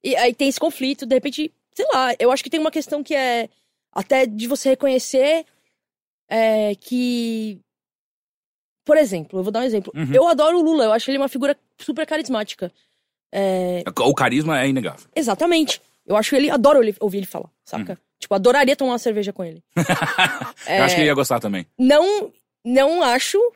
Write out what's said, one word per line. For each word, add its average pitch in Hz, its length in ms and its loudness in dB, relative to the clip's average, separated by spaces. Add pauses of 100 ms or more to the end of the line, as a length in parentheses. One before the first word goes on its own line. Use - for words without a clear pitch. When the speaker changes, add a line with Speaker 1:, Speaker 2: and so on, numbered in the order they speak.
Speaker 1:
e 262 140 -2
aí 240 180 2
tem 277 140 0
esse 269 100 -2
conflito, 277 460 -4
de 247 100 0
repente, 285 380 -2 (240)
sei 508 160 -4
lá, 262 260 0
eu 240 140 4
acho 269 100 -2
que 269 80 -10
tem 330 80 -2
uma 311 120 -2
questão 294 340 -6
que 311 100 -6
é 240 340 -2 (440)
até 262 340 0
de 214 220 -8
você 269 220 -2
reconhecer, 269 760 0 (840)
é, 220 480 0
que, 233 840 -4 (1200)
por 302 120 4
exemplo, 190 420 0
eu 185 40 -4
vou 202 100 -4
dar 226 80 -2
um 254 40 -2
exemplo. 220 300 -4
Speaker 2:
Uhum. 147 180 -4
Speaker 1:
Eu 269 140 6
adoro 330 320 2
o 339 40 2
Lula, 311 220 2
eu 214 80 2
acho 233 180 -2
ele 277 80 -2
uma 277 100 -2
figura 285 280 -2 (220)
super 302 280 -6
carismática. 226 680 -6 (580)
É 185 540 -2 (160)
Speaker 2:
O 135 140 4
carisma 139 480 0
é 139 60 0
inegável. - 460 -4
Speaker 1:
Exatamente. 320 680 0 (240)
Eu 202 100 0
acho 214 180 0
ele, 277 160 2
adoro 277 320 6
ele, 208 160 0
ouvir 202 200 -4
ele 190 80 -8
falar, - 240 -14 (120)
saca? 190 300 -10
Speaker 2:
Uhum. 180 60 -14 (200)
Speaker 1:
Tipo, - 160 -4
adoraria 254 400 4
tomar 262 180 -2
uma 240 60 -4
cerveja 208 360 -4
com 185 100 -10
ele. 165 180 -16 (140)
Speaker 2:
<laughs> - 920 -2
Eu 151 60 -4
Speaker 1:
É, 190 80 2
Speaker 2:
acho 180 140 2
que 165 80 2
ele 151 60 2
ia 147 60 2
gostar 131 240 0
também. 101 280 -6 (120)
Speaker 1:
não, 311 540 2 (320)
não 277 380 2
acho 262 360 0 (160)